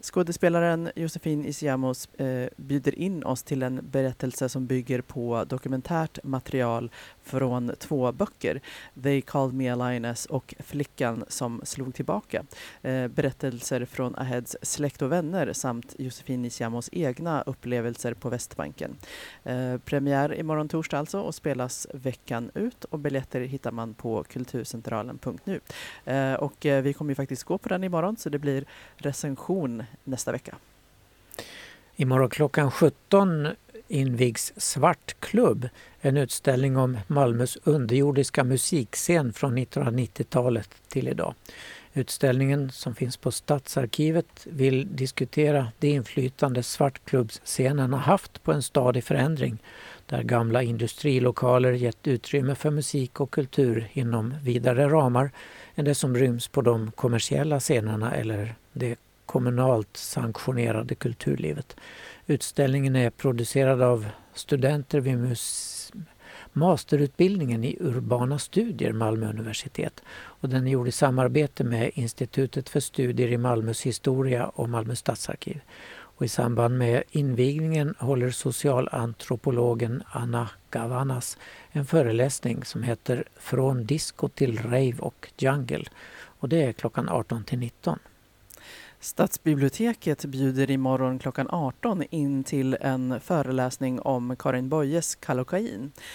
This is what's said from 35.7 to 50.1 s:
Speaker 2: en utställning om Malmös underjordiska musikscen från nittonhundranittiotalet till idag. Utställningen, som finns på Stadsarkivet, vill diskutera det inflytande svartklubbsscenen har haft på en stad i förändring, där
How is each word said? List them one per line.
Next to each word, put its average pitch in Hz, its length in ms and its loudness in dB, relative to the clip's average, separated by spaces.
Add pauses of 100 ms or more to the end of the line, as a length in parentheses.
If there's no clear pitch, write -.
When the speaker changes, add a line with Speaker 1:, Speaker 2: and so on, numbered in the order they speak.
Speaker 2:
en 139 160 4
utställning 131 600 2
om 127 200 2 (100)
Malmös 123 560 2
underjordiska 139 800 4
musikscen 131 880 2
från 131 220 0
nittonhundranittiotalet 123 1120 0 (180)
till 131 200 -2
idag. 85 260 -2 (600)
Utställningen, 135 800 2
som - 240 -8
finns 127 220 -4
på - 140 -2
Stadsarkivet, 151 1160 -2
vill 135 460 2
diskutera 135 720 2 (120)
det 147 100 2
inflytande 131 720 0
svartklubbsscenen 131 1300 0
har 135 60 0
haft - 440 2
på 160 100 4
en 147 100 0
stad 127 340 4
i 123 40 0
förändring, 135 560 0 (480)
där 127 180 -4